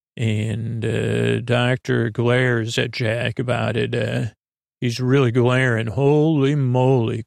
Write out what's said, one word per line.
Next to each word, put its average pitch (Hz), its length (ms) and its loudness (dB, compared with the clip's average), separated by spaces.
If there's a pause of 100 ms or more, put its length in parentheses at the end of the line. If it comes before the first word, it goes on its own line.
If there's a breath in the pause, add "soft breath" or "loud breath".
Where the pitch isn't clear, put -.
(160)
And, 110 680 -2
uh, 113 560 0
doctor 123 680 0
glares 120 680 0
at 120 140 -2
Jack 117 480 -4
about 117 360 -2
it. 117 200 -2
Uh, 120 300 -4 (580)
he's 117 160 -4
really 127 300 2
glaring. 123 560 2
Holy 143 680 2
moly. 127 720 2